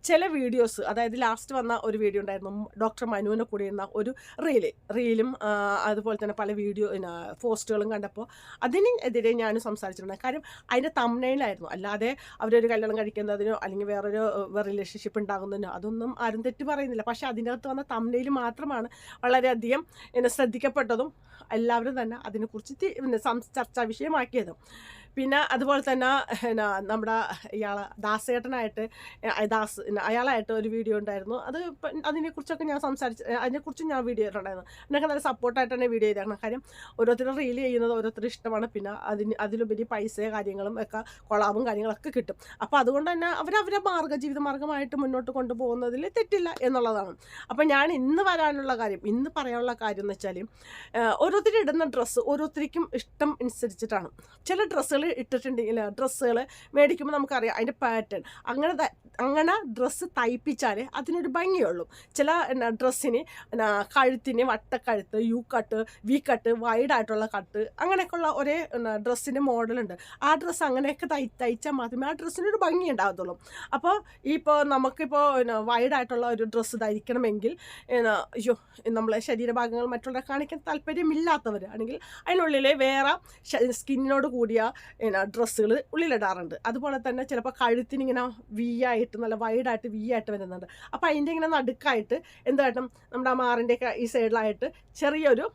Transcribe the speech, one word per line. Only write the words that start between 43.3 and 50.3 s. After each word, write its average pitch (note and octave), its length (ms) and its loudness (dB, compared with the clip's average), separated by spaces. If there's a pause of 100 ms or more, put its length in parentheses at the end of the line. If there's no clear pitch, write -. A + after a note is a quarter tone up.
അവരവരെ G4 460 2
മാർഗ്ഗ-, D#4 340 0
ജീവിത C#4+ 260 -4
മാർഗ്ഗമായിട്ട് C#4+ 480 -4
മുന്നോട്ട് C4 340 -2
കൊണ്ടുപോകുന്നതിൽ B3 760 -2 (120)
തെറ്റില്ല G4+ 300 2 (200)
എന്നുള്ളതാണ്. A3+ 460 0 (340)
അപ്പൊ B3+ 160 6
ഞാൻ C#4+ 280 6
ഇന്ന് D4+ 380 4
വരാനുള്ള C#4+ 520 2
കാര്യം, G3+ 200 -2 (100)
ഇന്ന് C4 260 0
പറയാനുള്ള A#3+ 440 -2
കാര്യം G3+ 240 -4
എന്ന് G3 100 -4
വെച്ചാല്, F#3+ 280 -6 (500)